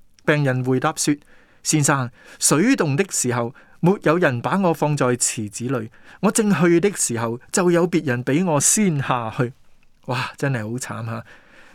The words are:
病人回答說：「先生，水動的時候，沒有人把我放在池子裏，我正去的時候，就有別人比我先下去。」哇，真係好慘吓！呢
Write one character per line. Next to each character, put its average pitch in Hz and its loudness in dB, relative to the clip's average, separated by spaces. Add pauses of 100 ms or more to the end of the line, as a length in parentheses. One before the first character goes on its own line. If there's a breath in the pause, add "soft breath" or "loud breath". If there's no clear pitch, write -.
(240)
病 147 2
人 127 0
回 131 2
答 156 -2
說： - 0 (480 soft breath)
「先 156 2
生， 135 0 (280 loud breath)
水 190 4
動 151 0
的 190 0
時 - -2
候， 120 -4 (240 soft breath)
沒 175 4
有 160 2
人 139 2
把 143 0
我 180 2
放 151 0
在 127 2
池 - -4
子 117 -8
裏， 117 -4 (320 loud breath)
我 196 2
正 208 2
去 170 4
的 202 2
時 - -4
候， 117 -6 (120)
就 180 4
有 170 4
別 165 -2
人 123 -2
比 143 0
我 156 0
先 180 2
下 123 -4
去。」 123 -2 (540)
哇， 123 -6
真 139 -2
係 123 -4 (100)
好 117 -6
慘 113 -10
吓！ 113 -8
呢 113 -10 (500 loud breath)